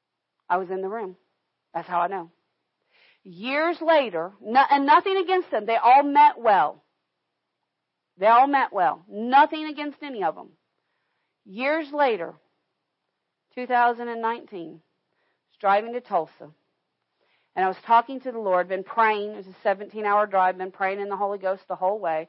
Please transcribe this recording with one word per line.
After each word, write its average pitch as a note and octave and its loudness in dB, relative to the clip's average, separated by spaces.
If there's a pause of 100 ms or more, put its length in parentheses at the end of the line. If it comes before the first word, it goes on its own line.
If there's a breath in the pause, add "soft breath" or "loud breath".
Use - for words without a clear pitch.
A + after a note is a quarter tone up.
(480)
I F3 0
was F#3 -6
in F#3+ -6
the F#3+ -6
room. G3 -10 (560)
That's E3 -10
how F3 -2
I F3 0
know. F3+ -8 (920 soft breath)
Years C4+ -4
later, B3 0
no-, B3 2
and C#4 2
nothing F4 4
against F#4 -2
them. G#3+ -4
They A3+ 0
all C4 6
meant C#4+ 4
well. F#3+ 2 (1300)
They F#3 0
all A#3 8
meant C4+ 0
well. E3+ -2
Nothing C4+ 2
against D4 -10
any B3+ -10
of D#3+ -2
them. - -18 (920)
Years C#4 -4
later, B3 0 (1200)
two B3 -8
thousand A#3+ 0
and A#3 -8
nineteen, G#3 -8
was - -20
driving G#3 0
to B3 -8
Tulsa. D#3+ -6 (1040)
And F#3 0
I F#3+ 2
was F#3 -8 (100)
talking A#3 4
to B3+ -10
the A3+ -8
Lord, F#3 0
been F#3+ -6
praying. G#3+ 0
It G#3+ -14
was F#3+ -16
a F#3+ -20
seventeen-hour G#3 0
drive, F#3 0
been F#3 -10
praying G3 -4
in G3+ -6
the G3+ -6
Holy G3+ -4
Ghost F#3+ -6
the F#3 -6
whole F#3 -2
way. E3 -4